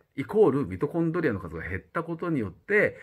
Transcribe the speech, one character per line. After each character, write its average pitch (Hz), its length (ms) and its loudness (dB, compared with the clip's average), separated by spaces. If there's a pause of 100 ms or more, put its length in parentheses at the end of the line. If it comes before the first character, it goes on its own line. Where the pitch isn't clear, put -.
(160)
イ 135 80 -4
コ 202 240 6
ー - 20 4
ル 131 160 0
ミ 92 140 -6
ト 147 80 0
コ 170 120 -2
ン 165 120 0
ド 175 80 -2
リ 165 80 2
ア 117 40 0
の 98 60 -4
数 80 180 -10
が 80 60 -8
減 92 160 -6
っ - 20 -16
た - 220 -6
こ 170 140 -8
と 175 120 -6
に 151 120 0
よ 101 80 -2
っ - 40 -12
て、 202 500 2